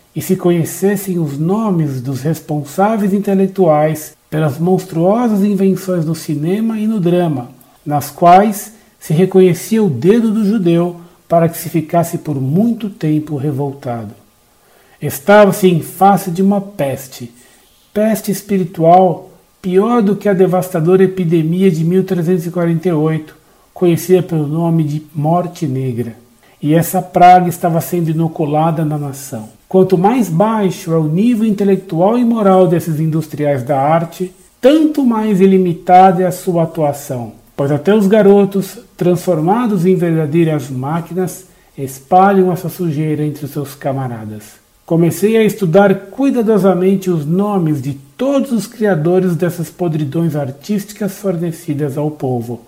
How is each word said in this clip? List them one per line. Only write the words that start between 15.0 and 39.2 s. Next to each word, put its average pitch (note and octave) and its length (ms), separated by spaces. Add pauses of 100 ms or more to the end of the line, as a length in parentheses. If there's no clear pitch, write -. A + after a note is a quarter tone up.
Estava-se G3 680
em E3 120
face F#3+ 500
de F3+ 120
uma G3 180
peste, - 720 (640)
peste G#3 380
espiritual F3+ 1000 (320)
pior G#3 400
do G3+ 140
que - 120
a G3+ 40
devastadora F3+ 720
epidemia F3 680
de D#3+ 140
mil F#3 180
trezentos F3 440
e E3+ 40
quarenta E3+ 380
e F3 40
oito, D#3 440 (360)
conhecida F3 520
pelo D#3 220
nome E3 360
de D3 320
Morte E3+ 520
Negra. B2 480 (480)
E D3 120
essa E3+ 260
praga F3+ 480
estava E3 320
sendo E3 300
inoculada D#3+ 760
na D3+ 140
nação. C3 500 (180)
Quanto F#3+ 300
mais G3+ 320
baixo F#3+ 640
é E3 60
o D#3 80
nível G#3+ 400
intelectual G3 720
e B3 60
moral G3 420
desses E3 320
industriais D3 640
da C3+ 180
arte, E3 520 (280)
tanto D4+ 460
mais G#3+ 340
ilimitada F#3 840
é F#3 40
a F3 60
sua E3+ 320
atuação, C#3 680 (240)
pois C#3 140
até D3 240
os G#3 120
garotos, G3 720 (180)
transformados F3+ 880